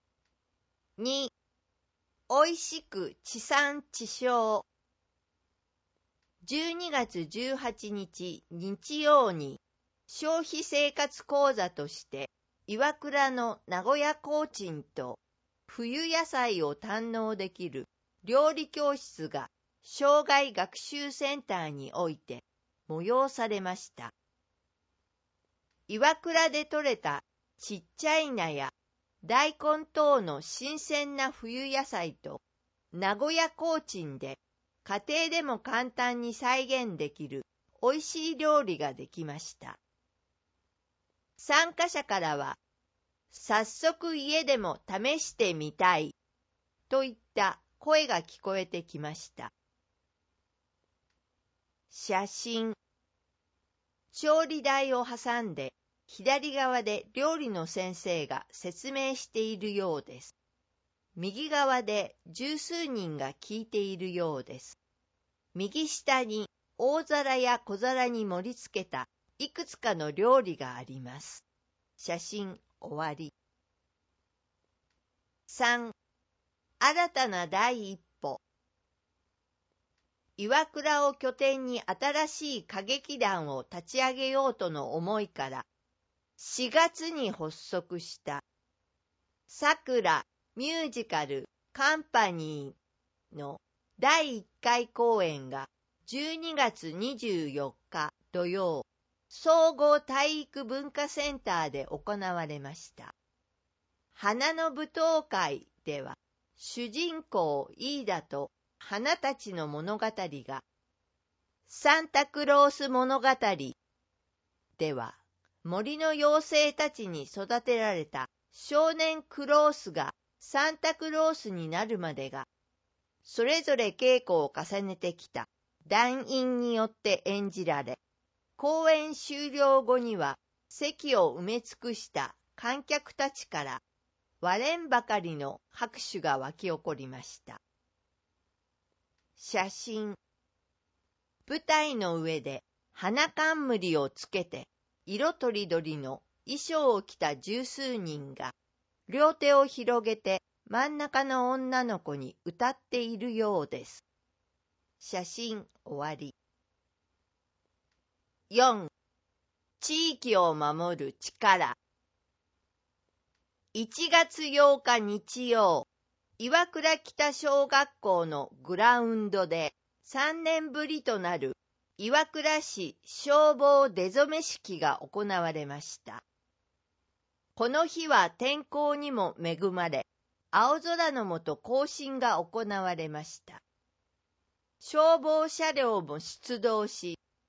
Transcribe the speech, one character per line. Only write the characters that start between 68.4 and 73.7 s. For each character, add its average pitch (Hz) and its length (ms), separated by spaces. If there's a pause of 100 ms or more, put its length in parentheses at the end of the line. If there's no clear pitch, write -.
り 240 40
付 - 300
け - 40
た 127 200 (300)
い 285 120
く 339 140
つ - 120
か 175 200
の 151 160
料 233 280
理 180 160
が 127 200
あ 127 80
り 131 160
ま 127 200
す。 - 240 (520)
写 170 240
真 196 400 (200)
終 - 160
わ 156 160
り。 147 220 (2250)